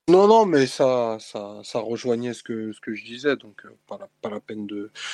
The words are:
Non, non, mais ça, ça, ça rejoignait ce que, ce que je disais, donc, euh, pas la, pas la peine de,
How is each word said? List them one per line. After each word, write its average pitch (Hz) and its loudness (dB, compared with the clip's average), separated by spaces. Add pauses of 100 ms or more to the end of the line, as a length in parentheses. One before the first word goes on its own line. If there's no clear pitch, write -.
Non, 190 8
non, 220 8
mais 143 4
ça, 123 0
ça, 104 -14
ça - -6
rejoignait 117 -4
ce - -18
que, 110 -8
ce - -20
que 113 -8
je 107 -12
disais, 123 -4
donc, 107 -20
euh, - -20 (180)
pas 104 -12
la, 98 -18 (120)
pas 113 -8
la 104 -10
peine 107 -12
de, 104 -10 (220)